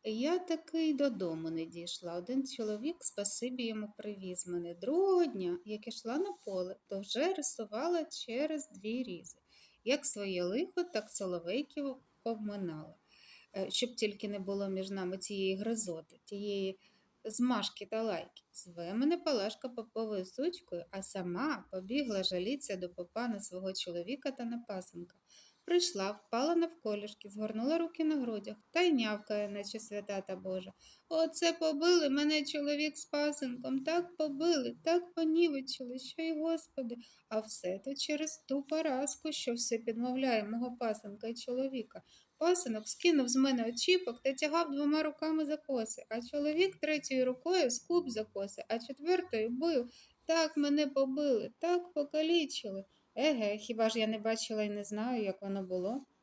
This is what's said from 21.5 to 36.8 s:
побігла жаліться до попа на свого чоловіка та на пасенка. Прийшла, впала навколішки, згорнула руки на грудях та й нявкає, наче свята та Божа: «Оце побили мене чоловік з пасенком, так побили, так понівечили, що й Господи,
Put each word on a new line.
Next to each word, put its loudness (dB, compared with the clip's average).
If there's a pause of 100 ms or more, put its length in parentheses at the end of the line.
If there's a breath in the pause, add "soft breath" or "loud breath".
побігла -2
жаліться -2
до -6
попа -6
на -2
свого -6
чоловіка -4
та -8
на -4 (100)
пасенка. -10 (500 loud breath)
Прийшла, 2
впала 0
навколішки, -2
згорнула 0
руки -2
на 4
грудях -2 (140)
та 2
й 6
нявкає, 0
наче -8
свята -4
та -6
Божа: -6 (360 loud breath)
«Оце 4
побили 6
мене 4
чоловік 0
з -10
пасенком, 0
так 0
побили, 2
так 4
понівечили, 2
що -8
й 0
Господи, -2 (340 loud breath)